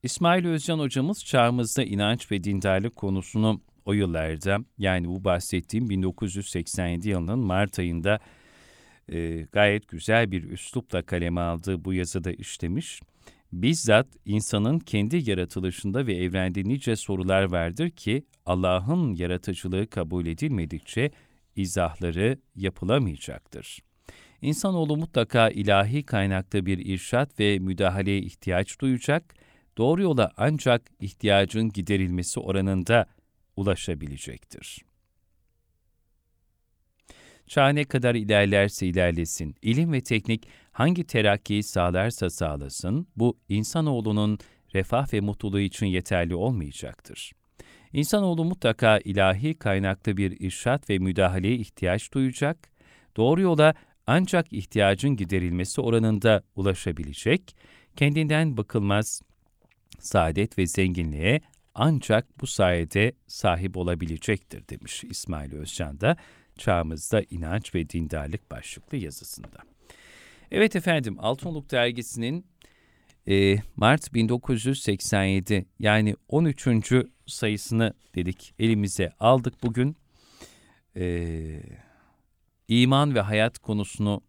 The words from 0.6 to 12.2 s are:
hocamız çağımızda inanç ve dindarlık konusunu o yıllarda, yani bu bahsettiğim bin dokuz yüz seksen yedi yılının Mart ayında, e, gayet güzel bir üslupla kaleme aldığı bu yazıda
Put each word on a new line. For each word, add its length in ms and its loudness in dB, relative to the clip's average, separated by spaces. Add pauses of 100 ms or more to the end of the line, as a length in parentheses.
hocamız 460 -2
çağımızda 580 2
inanç 480 -2
ve 120 -2
dindarlık 520 0
konusunu 680 -2 (240)
o 80 0
yıllarda, 640 0 (180)
yani 300 0
bu 160 -6
bahsettiğim 640 -2
bin 140 0
dokuz 320 -4
yüz 140 -10
seksen 380 -4
yedi 220 -2
yılının 300 -2
Mart 400 0
ayında, 400 0 (920)
e, 400 -6
gayet 360 4
güzel 440 0
bir 120 -4
üslupla 580 -6
kaleme 400 -2
aldığı 440 -4
bu 80 -2
yazıda 380 -4